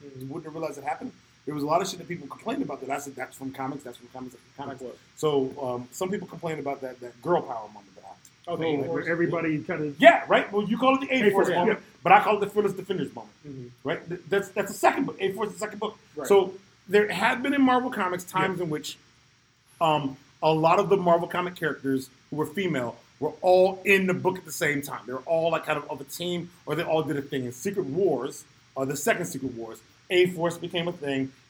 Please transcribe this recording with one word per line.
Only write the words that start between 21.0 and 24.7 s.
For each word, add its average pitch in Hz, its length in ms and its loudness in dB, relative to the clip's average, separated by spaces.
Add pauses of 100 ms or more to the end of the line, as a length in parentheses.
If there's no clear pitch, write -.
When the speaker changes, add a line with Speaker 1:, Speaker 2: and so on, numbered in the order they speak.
Speaker 2:
comic 180 260 -4
characters 135 560 -2 (200)
who 151 60 -8
were 151 100 0
female 147 500 -2 (220)
were 143 140 -4 (100)
all 185 420 6
in 196 220 6
the 180 80 2
book 180 240 0
at - 80 -18
the 156 60 -12
same 147 280 0